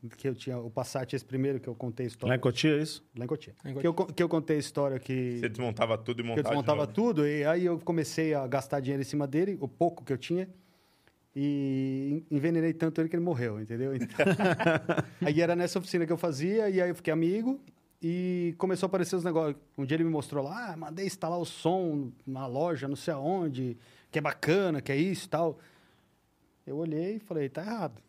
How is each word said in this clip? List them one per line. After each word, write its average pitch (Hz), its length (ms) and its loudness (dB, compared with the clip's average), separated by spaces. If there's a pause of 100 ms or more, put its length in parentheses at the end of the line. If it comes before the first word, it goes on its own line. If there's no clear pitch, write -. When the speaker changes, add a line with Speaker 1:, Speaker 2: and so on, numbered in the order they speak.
(180)
Speaker 1:
que - 100 -6
eu 131 80 -2
tinha 123 240 -8
o 117 120 -10
Passat, 131 440 -4
esse 131 100 -2
primeiro 131 360 0
que - 80 -10
eu 120 60 -6
contei 123 320 -6
a - 20 -2
história. 113 240 -2
Speaker 2:
Lá 131 40 4
em 127 40 0
Cotia, 127 380 4
é - 40 -
isso? - 320 -8
Speaker 1:
Lá 117 120 -8
em - 20 -8
Cotia. 151 240 -8 (100)
Speaker 3:
Em 139 120 -8
Cotia. 139 80 -6
Speaker 1:
Que 160 60 4
eu 170 40 2
con-, 180 140 0
que 175 160 -2
eu 170 60 2
contei 160 280 2
a - 20 2
história 139 400 -2
que 127 400 -2
Speaker 4:
Você 117 120 -2
desmontava 113 480 0
tudo 117 240 -4
e - 20 -2
Speaker 1:
que 117 60 -4
eu 113 60 0
Speaker 4:
montava 147 60 2
de 117 60 0
Speaker 1:
desmontava 143 320 2
Speaker 4:
novo. 143 140 0
Speaker 1:
tudo, 196 340 4
e 147 160 0
aí 175 220 4
eu 170 120 2
comecei 160 540 0
a 139 140 0
gastar 139 340 0
dinheiro 139 220 0
em - 20 0
cima 143 220 -2
dele, 170 340 0
o 135 80 -4
pouco 170 340 0
que 123 100 -6
eu 131 40 0
tinha, 175 320 -2 (880)
e 139 960 0
en-, 151 60 0
envenenei 165 360 2
tanto 160 300 0
ele 160 80 2
que 170 60 -2
ele 170 80 2
morreu, 120 360 0
entendeu? 117 340 -4
Então, 135 140 -2
<laughs> 170 1120 2
aí 151 220 2
era 170 120 4
nessa 175 240 0
oficina 170 280 0
que 165 60 2
eu 170 40 2
fazia, 180 540 0
e 185 100 4
aí 180 80 4
eu 180 60 0
fiquei 165 180 -2
amigo, 208 480 2 (400)
e 175 580 0
começou 185 280 0
a - 20 2
aparecer 185 280 0
os 170 80 0
negócios. 160 320 2 (200)
Um 139 80 -2
dia 135 120 0
ele 165 80 4
me 165 60 2
mostrou 143 340 -2
lá, 196 280 -8
"Ah, 160 40 -10
mandei 160 280 -8
instalar 175 320 -2
o 175 80 -2
som 160 680 0 (120)
na 135 220 -6
loja, 135 400 -2
não 139 80 -2
sei 165 180 -4
aonde, 139 640 -2 (320)
que 156 120 0
é - 20 -4
bacana, 156 580 2
que 139 120 -4
é 135 40 2
isso 175 300 0
e - 20 -18
tal." 160 300 0 (1040)
Eu 139 120 -6
olhei 165 400 -2
e - 20 -6
falei, 160 300 -4
"Tá 135 140 -8
errado." 196 460 -6